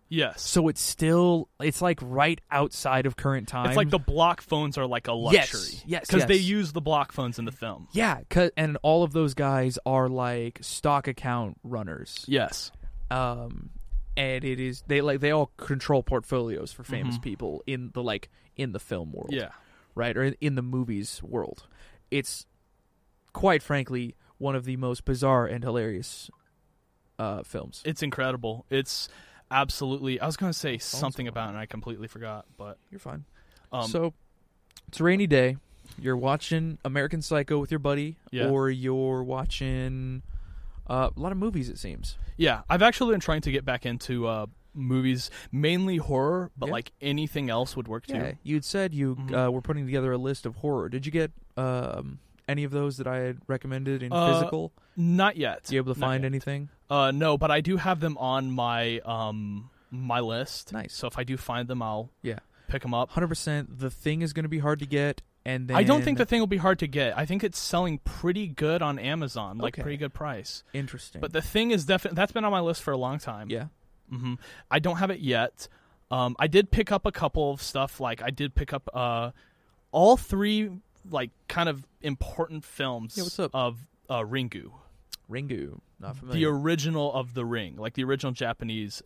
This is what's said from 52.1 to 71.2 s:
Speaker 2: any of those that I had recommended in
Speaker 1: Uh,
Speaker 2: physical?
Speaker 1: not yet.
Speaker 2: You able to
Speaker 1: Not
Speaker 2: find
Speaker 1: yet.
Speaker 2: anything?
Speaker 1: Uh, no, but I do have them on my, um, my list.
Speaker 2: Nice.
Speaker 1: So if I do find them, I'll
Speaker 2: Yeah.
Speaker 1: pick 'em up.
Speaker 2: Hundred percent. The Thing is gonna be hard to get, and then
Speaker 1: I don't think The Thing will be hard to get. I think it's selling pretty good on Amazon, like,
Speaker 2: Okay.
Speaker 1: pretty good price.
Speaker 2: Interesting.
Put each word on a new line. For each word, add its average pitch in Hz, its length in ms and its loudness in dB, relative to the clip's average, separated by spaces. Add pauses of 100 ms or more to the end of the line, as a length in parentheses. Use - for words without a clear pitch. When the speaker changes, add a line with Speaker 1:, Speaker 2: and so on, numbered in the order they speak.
Speaker 2:
any 147 160 -2
of 139 80 -4
those 143 260 0
that 131 80 -6
I 127 120 -2
had 127 280 -4
recommended 135 560 -2
in 123 100 -4
Speaker 1:
Uh, 170 220 6
Speaker 2:
physical? 165 380 0 (240)
Speaker 1:
not 180 400 4
yet. 135 340 -4
Speaker 2:
You 135 80 2
able 131 160 0
to 139 60 -4
Speaker 1:
Not 139 60 2
Speaker 2:
find 131 180 2
Speaker 1:
yet. 131 40 0
Speaker 2:
anything? 139 400 -4 (220)
Speaker 1:
Uh, 139 200 6
no, 147 280 4
but 156 120 2
I 151 100 6
do 175 180 2
have 175 220 2
them 156 180 0
on 131 320 0
my, 117 540 0
um, 107 640 -4 (200)
my 123 300 -2
list. 120 520 -4
Speaker 2:
Nice. - 220 -8
Speaker 1:
So - 120 -6
if - 120 -6
I 127 60 -4
do 131 120 -4
find 120 320 -4
them, 127 140 -4
I'll 110 280 -4 (120)
Speaker 2:
Yeah. 110 180 -6 (280)
Speaker 1:
pick 127 160 -4
'em 123 80 -4
up. 120 180 0
Speaker 2:
Hundred 170 180 0
percent. 147 500 -4
The 131 120 -4
Thing 156 320 -2
is 156 100 -2
gonna 160 160 -4
be 160 100 -2
hard 147 220 2
to 147 60 -6
get, 143 360 0 (240)
and 127 220 -2
then 127 80 2
Speaker 1:
I 190 80 8
don't 285 180 6
think 277 160 2
The 240 80 4
Thing 233 140 4
will 220 60 4
be 196 120 0
hard 185 220 4
to 165 60 0
get. 135 300 0
I 143 100 0
think 190 180 -2
it's 185 140 -4
selling 175 400 0
pretty 180 500 -2
good 156 340 0
on 147 160 0
Amazon, 120 600 -4
like, 202 160 -2
Speaker 2:
Okay. - 80 -8
Speaker 1:
pretty 147 140 -4
good 143 160 -6
price. 135 520 -8 (100)
Speaker 2:
Interesting. 135 460 -8